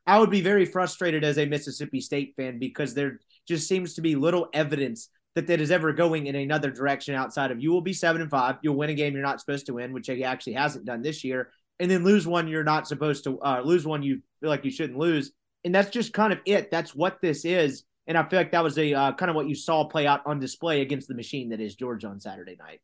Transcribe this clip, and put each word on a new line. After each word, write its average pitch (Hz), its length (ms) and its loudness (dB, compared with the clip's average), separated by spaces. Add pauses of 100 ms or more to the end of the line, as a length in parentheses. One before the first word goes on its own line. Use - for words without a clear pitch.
I 196 140 10
would 220 100 8
be 196 120 4
very 190 240 4
frustrated 170 580 0
as 147 160 2
a 147 80 2
Mississippi 147 520 -6
State 143 380 -6
fan 131 220 -8
because 131 340 -6
there 135 260 -4 (280)
just 165 200 -2
seems 180 280 -2
to 165 60 -8
be 160 140 2
little 170 380 2
evidence 151 560 -2 (260)
that 165 120 0
that 170 120 4
is 151 100 0
ever 160 220 2
going 160 360 0
in 139 80 -4
another 143 360 0
direction 139 420 -2
outside 131 380 -2
of 120 100 -6
you 151 80 0
will 175 120 2
be 175 100 -4
seven 165 300 0
and 156 100 -6
five, 131 300 2
you'll 147 160 0
win 147 120 0
a 156 40 -4
game 147 200 -2
you're 139 80 -4
not 139 200 -4
supposed 143 240 -6
to 135 80 -6
win, 123 180 -8
which 127 160 -10
he 131 160 -4
actually 127 300 -4
hasn't 139 320 -2
done 117 160 -6
this 151 240 -6
year, 127 260 -4 (260)
and 180 140 0
then 180 140 4
lose 202 200 6
one 170 220 2
you're 156 160 -2
not 151 240 2
supposed 143 380 -2
to, 131 160 -4
uh, 135 220 0
lose 160 220 4
one 151 160 -2
you 139 200 -2 (180)
feel 151 100 -2
like 143 140 0
you 135 80 -2
shouldn't 131 260 -4
lose. 165 360 0 (320)
And 180 100 2
that's 196 140 4
just 226 240 -4
kind 214 180 4
of 175 140 0
it. 190 260 0
That's 165 240 -2
what 180 260 -2
this 151 220 0
is. 165 400 2 (240)
And 165 100 0
I 160 120 6
feel 185 100 4
like 165 140 0
that 170 100 4
was 147 140 0
a, 151 160 2
uh, 135 180 2
kind 175 180 -2
of 160 60 0
what 151 140 0
you 143 60 -2
saw 156 280 0
play 151 240 0
out 143 180 4
on 147 140 -2
display 147 400 -2
against 135 300 -2
the 131 60 -8
machine 120 340 -8
that 113 100 -6
is 104 160 -6
Georgia 117 320 -6
on 101 140 -14
Saturday 92 360 -14
night. 80 260 -20